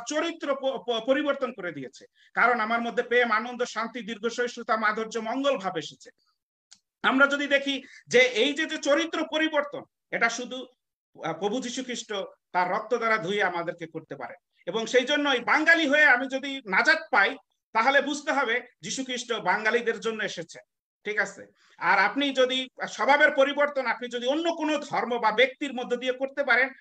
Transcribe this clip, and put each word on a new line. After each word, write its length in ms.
চরিত্র 480
প-, 220
প-, 280
পরিবর্তন 480
করে 180
দিয়েছে, 340
কারণ 260
আমার 220
মধ্যে 220
প্রেম, 280
আনন্দ, 320
শান্তি, 380
দীর্ঘ 260
সহিষ্ণুতা, 500
মাধুর্য, 400
মঙ্গল 400
ভাব 200
এসেছে। 320
আমরা 260
যদি 200
দেখি 360
যে 120
এই 340
যে, 120
যে 120
চরিত্র 540
পরিবর্তন, 520
এটা 180
শুধু, 380
আহ, 100
প্রভু 280
যীশু 220
খ্রিস্ট 300
তার 200
রক্ত 220
দ্বারা 240
ধুয়ে 260
আমাদেরকে 440
করতে 280
পারে, 200
এবং 200
সেই 200
জন্যই 340
বাঙালি 480
হয়ে 180
আমি 220
যদি 380
নাজাত 320
পাই, 260
তাহলে 300
বুঝতে 300
হবে 300
যীশু 220
খ্রিস্ট 300
বাঙালিদের 640
জন্য 240
এসেছে, 360
ঠিক 160
আছে? 280
আর 220
আপনি 320
যদি 380
স্বভাবের 420
পরিবর্তন 540
আপনি 220
যদি 200
অন্য 260
কোনো 240
ধর্ম 400
বা 140
ব্যক্তির 420
মধ্য 220
দিয়ে 180
করতে 300
পারেন, 260